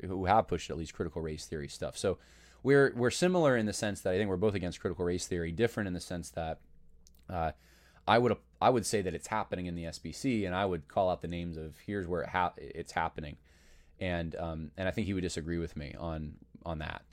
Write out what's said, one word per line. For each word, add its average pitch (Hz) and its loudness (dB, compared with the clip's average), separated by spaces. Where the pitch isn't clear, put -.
who 92 -4
have 104 6
pushed - -2
at - -6
least 80 -8
critical 82 -6
race 78 -6
theory 73 -6
stuff. - -8
So 92 0
we're, 139 6
we're 120 2
similar 175 4
in 110 2
the 104 0
sense 101 -2
that 95 2
I 92 4
think 104 2
we're 95 0
both 101 4
against 87 -4
critical 90 -2
race 87 0
theory, 85 -2
different 107 0
in 90 -4
the 87 -6
sense 85 -8
that, 80 -6
uh, 82 0
I 107 8
would, 120 6
I 113 8
would 123 4
say 104 2
that 90 -2
it's - -8
happening 95 -2
in 87 -4
the 85 -6
S 82 -8
B - -10
C, 117 0
and 90 0
I 101 2
would 90 -2
call 95 2
out 87 0
the 85 -8
names 85 -4
of 78 -10
here's 101 -4
where 85 0
it - -4
ha-, 90 2
it's - -10
happening, 80 -4
and, 85 -2
um, 80 -6
and 95 -2
I 92 0
think 92 -2
he 101 0
would 92 -2
disagree 85 -2
with 82 -4
me - -10
on, 80 -6
on 80 -6
that. 78 -8